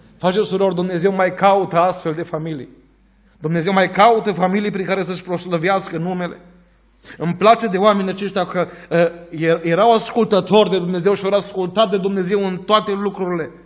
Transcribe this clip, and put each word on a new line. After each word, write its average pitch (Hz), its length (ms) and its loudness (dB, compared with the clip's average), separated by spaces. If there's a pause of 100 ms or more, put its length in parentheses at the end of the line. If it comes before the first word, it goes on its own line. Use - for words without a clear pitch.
(180)
Frate 185 220 0
și 208 60 2
surori, 190 300 0
Dumnezeu 180 380 0
mai 185 200 0
caută 190 460 2
astfel 175 340 0
de 165 100 -6
familii. 156 460 -8 (720)
Dumnezeu 165 340 -2
mai 190 160 4
caută 208 420 4
familii 185 400 0
prin 190 140 -6
care 190 180 -2
să-și 175 200 -8
proslăvească 175 720 -4
numele. 180 420 -6 (760)
Îmi 170 180 -4
place 220 320 4
de 185 100 -2
oamenii 196 340 4
aceștia 190 340 -4
că, 175 220 -4 (220)
uh, 165 80 0 (320)
er-, 165 340 0
erau 180 280 4
ascultători 208 760 4
de 185 80 0
Dumnezeu 180 360 0
și 185 120 -4
au 196 60 0
ascultat 196 580 0
de 202 80 -2
Dumnezeu 196 480 -2
în 185 120 -4
toate 208 340 0
lucrurile. 190 600 -4 (140)